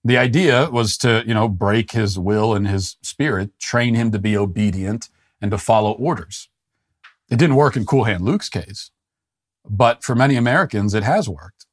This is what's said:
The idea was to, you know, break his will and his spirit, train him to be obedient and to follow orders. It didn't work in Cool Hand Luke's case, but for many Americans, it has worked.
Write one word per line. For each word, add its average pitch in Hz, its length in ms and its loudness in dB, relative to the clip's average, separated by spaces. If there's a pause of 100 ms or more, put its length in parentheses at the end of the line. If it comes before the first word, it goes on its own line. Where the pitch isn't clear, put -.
The 123 140 4
idea 127 520 2
was 117 280 -2
to, 113 280 2
you 113 60 -2
know, 110 160 2
break 104 440 0
his 101 260 -2
will 107 360 0
and 101 140 -2
his 98 340 -4
spirit, 104 560 -4
train 120 360 0
him 113 180 0
to 107 60 -4
be 104 180 0
obedient 101 720 -2 (320)
and 101 100 -4
to 104 80 -2
follow 107 340 0
orders. - 580 -6 (800)
It 113 80 0
didn't 147 180 4
work 143 180 4
in 110 120 -2
Cool 131 180 2
Hand 95 180 -2
Luke's 160 280 -2
case, 98 400 -12 (760)
but 117 400 0
for 127 100 -2
many 131 220 4
Americans, 120 560 0
it 107 120 0
has 175 220 0
worked. - 460 -14